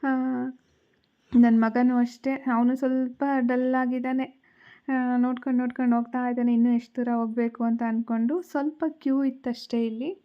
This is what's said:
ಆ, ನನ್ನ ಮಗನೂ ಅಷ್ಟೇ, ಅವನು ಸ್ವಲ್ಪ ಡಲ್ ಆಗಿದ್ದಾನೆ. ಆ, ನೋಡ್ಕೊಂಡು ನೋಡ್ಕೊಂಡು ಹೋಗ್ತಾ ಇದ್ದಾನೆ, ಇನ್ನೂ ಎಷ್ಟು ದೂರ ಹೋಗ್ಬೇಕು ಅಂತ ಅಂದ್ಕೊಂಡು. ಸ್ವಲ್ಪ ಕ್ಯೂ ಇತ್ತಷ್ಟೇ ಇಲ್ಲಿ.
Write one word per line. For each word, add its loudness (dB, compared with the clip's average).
ಆ, 0
ನನ್ನ 6
ಮಗನೂ 2
ಅಷ್ಟೇ, -2
ಅವನು 0
ಸ್ವಲ್ಪ -2
ಡಲ್ 0
ಆಗಿದ್ದಾನೆ. -2
ಆ, 0
ನೋಡ್ಕೊಂಡು 0
ನೋಡ್ಕೊಂಡು 0
ಹೋಗ್ತಾ -2
ಇದ್ದಾನೆ, 0
ಇನ್ನೂ 4
ಎಷ್ಟು -2
ದೂರ -2
ಹೋಗ್ಬೇಕು -2
ಅಂತ 0
ಅಂದ್ಕೊಂಡು. -2
ಸ್ವಲ್ಪ -4
ಕ್ಯೂ -2
ಇತ್ತಷ್ಟೇ -4
ಇಲ್ಲಿ. -8